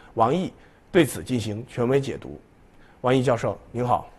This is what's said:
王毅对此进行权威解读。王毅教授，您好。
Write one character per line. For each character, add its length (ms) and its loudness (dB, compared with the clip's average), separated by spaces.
王 180 4
毅 180 -2
对 140 6
此 180 -8
进 160 -2
行 280 -6
权 200 -2
威 140 2
解 160 -6
读。 240 -14
王 140 2
毅 60 4
教 160 2
授， 180 -2
您 140 -4
好。 340 0